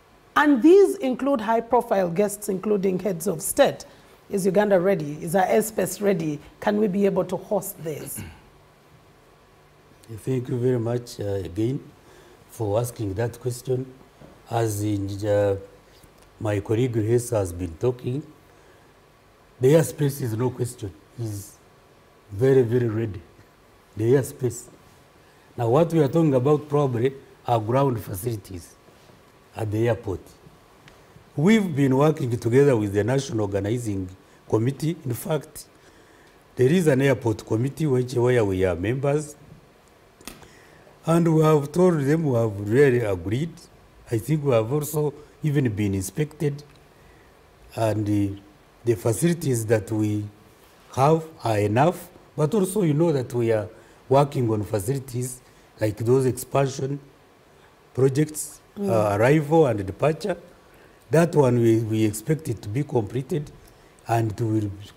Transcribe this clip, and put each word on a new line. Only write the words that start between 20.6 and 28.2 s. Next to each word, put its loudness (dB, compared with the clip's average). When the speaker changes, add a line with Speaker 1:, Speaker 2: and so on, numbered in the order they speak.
Speaker 2:
is -10
very, 4
very 0
ready. -4
The 2
airspace. -2
Now -2
what 2
we 2
are 4
talking 2
about 2
probably 0
are 2
ground 0
facilities -10